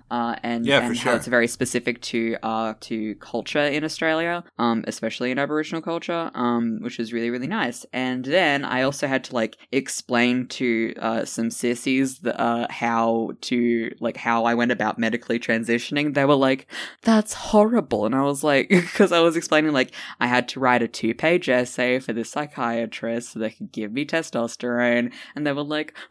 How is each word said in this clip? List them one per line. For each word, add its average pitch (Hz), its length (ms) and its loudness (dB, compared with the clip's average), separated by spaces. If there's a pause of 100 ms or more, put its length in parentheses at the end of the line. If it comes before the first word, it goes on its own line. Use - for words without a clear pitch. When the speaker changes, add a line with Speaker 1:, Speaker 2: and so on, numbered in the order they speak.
(100)
Speaker 1:
Uh, 117 320 -2
and, 117 240 -2
Speaker 2:
Yeah, 139 140 4
for 120 60 0
Speaker 1:
and 120 120 -2
how 127 120 -2
Speaker 2:
sure. 120 60 2
Speaker 1:
it's - 120 -4
very 120 200 4
specific 120 540 -2
to, 113 400 -2
uh, 110 380 -2
to 110 340 -6
culture - 500 -4
in 147 180 0
Australia, 165 640 -2 (140)
um, 117 280 2
especially 123 440 -4
in 127 80 -2
Aboriginal 151 420 -2
culture, 165 540 -4
um, 120 480 0
which 120 160 -8
was 117 160 -6
really, 117 160 -2
really 123 160 -4
nice. 160 440 -4
And 127 360 -4
then 143 400 2
I 127 160 0
also 139 240 0
had 131 180 -2
to, - 100 -8
like, 113 220 0 (160)
explain 123 760 0
to, 113 520 0
uh, 113 240 -2
some 113 260 -4
sissies 131 680 0
the, - 200 -4
uh, 117 300 0
how 113 640 0 (120)
to, 117 560 0
like, 117 200 -4
how 117 260 2
I 117 80 2
went 120 200 2
about 107 260 -2
medically 117 400 0
transitioning. 120 720 0
They 139 140 2
were 147 80 6
like, 135 320 2 (340)
"That's 220 320 4
horrible." 208 720 2
And 110 100 2
I 135 80 2
was 143 220 0
like, 143 240 4
<laughs> 175 260 4
'cause 190 180 6
I 170 80 6
was 165 160 6
explaining, 156 360 4
like, 131 200 2 (280)
I 120 60 2
had 123 220 4
to - 120 -8
write 123 220 4
a 117 60 0
two-page 156 600 0
essay 123 500 2
for 131 140 -6
the 110 120 -4
psychiatrist 117 1080 -4
so 113 60 -10
they 107 160 -4
could - 160 -14
give 107 220 -8
me 135 120 -2
testosterone. 120 1080 -2 (240)
And 147 100 -2
they 143 60 0
were 143 100 -4
like, 151 340 -6 (140)